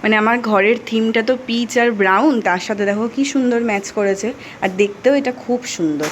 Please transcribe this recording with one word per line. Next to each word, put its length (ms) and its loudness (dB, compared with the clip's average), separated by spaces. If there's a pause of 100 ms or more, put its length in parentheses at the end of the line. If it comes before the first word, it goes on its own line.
মানে 120 2
আমার 240 2
ঘরের 360 2 (100)
থিমটা 380 0
তো 220 2
পিচ 320 -2
আর 140 4
ব্রাউন, 500 4
তার 180 0
সাথে 260 -4
দেখো 300 0
কি 100 0
সুন্দর 340 0
ম্যাচ 320 -4
করেছে, 420 -2 (280)
আর 80 0
দেখতেও 440 2
এটা 180 0
খুব 320 -4
সুন্দর। 480 -2